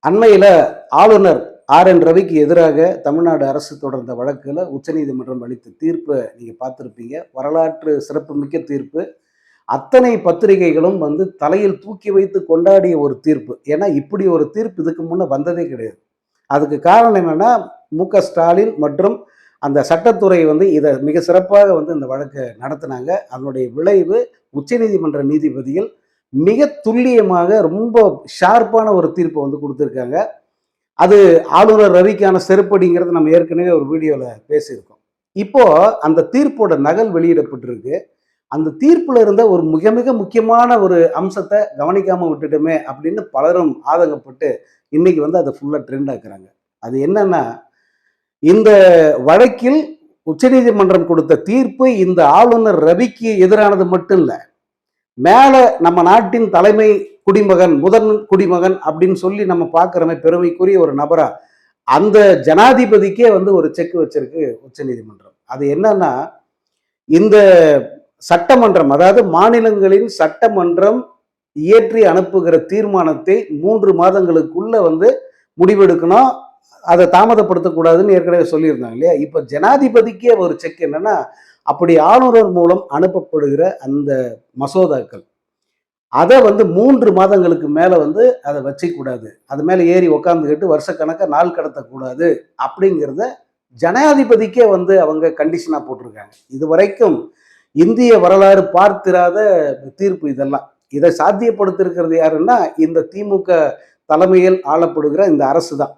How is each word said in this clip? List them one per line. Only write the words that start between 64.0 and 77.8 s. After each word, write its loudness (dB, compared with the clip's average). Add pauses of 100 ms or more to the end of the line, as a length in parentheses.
வச்சிருக்கு -6 (200)
உச்சநீதிமன்றம். -16 (100)
அது -8
என்னன்னா, 0 (960)
இந்த 4 (800)
சட்டமன்றம், 2
அதாவது 4
மாநிலங்களின் 2
சட்டமன்றம் -2 (520)
இயற்றி 2
அனுப்புகிற 0
தீர்மானத்தை -2 (240)
மூன்று 2 (100)
மாதங்களுக்குள்ள 0
வந்து 2 (500)
முடிவெடுக்கணும். 2 (540)
அதை 4
தாமதப்படுத்தக்கூடாதுன்னு 2